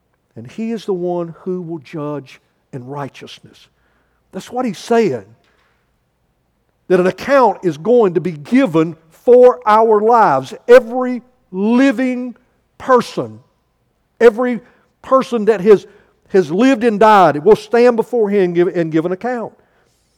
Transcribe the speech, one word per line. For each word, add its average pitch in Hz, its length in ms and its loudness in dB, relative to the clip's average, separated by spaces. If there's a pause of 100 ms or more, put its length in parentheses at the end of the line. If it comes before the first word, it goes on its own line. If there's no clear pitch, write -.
(340)
And 117 160 -20
he 226 200 -10
is 220 160 -10
the 196 80 -4
one 175 340 -6 (120)
who 180 200 -8
will 165 180 -12
judge 147 640 -12 (320)
in 123 140 -14
righteousness. - 840 -18 (640)
That's - 200 -16
what 247 140 -8
he's 202 140 -8
saying. 151 560 -4 (1500)
That 180 120 0
an 180 60 0
account 233 580 -2
is 156 120 -4
going 202 380 0
to 175 80 -2
be 175 100 -8
given 160 640 -2 (140)
for 247 560 4
our 214 340 2
lives. 202 540 2 (120)
Every 247 560 2 (280)
living 247 840 -2 (440)
person, 135 640 -2 (800)
every 233 420 2 (400)
person 240 440 -2
that 208 140 0
has, 196 260 4 (420)
has 180 220 0
lived 233 320 2
and 220 160 0
died 180 460 4
will 208 120 6
stand 240 400 0
before 220 340 -2
him 202 120 0
and 175 120 -2
give, 170 140 2
and 170 220 -4
give 156 140 -2
an 180 80 -4
account. 226 420 -8 (640)